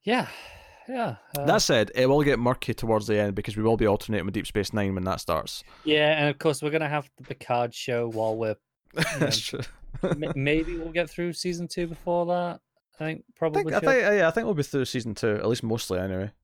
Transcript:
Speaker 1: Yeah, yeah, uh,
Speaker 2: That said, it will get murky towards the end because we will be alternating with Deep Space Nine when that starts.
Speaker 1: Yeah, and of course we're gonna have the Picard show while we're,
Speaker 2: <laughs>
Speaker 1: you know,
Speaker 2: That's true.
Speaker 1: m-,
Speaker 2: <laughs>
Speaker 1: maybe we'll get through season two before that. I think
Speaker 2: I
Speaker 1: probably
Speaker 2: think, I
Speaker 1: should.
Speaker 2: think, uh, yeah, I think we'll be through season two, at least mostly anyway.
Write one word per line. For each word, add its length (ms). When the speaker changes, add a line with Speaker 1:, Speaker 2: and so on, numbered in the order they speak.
Speaker 1:
Yeah, 180
yeah, 280
uh, 80
Speaker 2:
That 160
said, 340
it 120
will 160
get 160
murky 340
towards 340
the 120
end 160
because 240
we 40
will 140
be 100
alternating 380
with 100
Deep 120
Space 260
Nine 220
when 100
that 160
starts. 420
Speaker 1:
Yeah, 340
and 120
of 80
course 240
we're 80
gonna 180
have 300
the 60
Picard 500
show 340
while 260
we're, 220
Speaker 2:
<laughs> 220
Speaker 1:
you 80
know, 140
Speaker 2:
That's 200
true. 220
Speaker 1:
m-, 300
Speaker 2:
<laughs> 20
Speaker 1:
maybe 440
we'll 140
get 180
through 240
season 340
two 200
before 380
that. 340
I 60
think 240
Speaker 2:
I 80
Speaker 1:
probably 280
Speaker 2:
think, 100
I 60
Speaker 1:
should. 80
Speaker 2:
think, 180
uh, 60
yeah, 160
I 20
think 160
we'll 80
be 80
through 240
season 280
two, 220
at 100
least 160
mostly 360
anyway. 320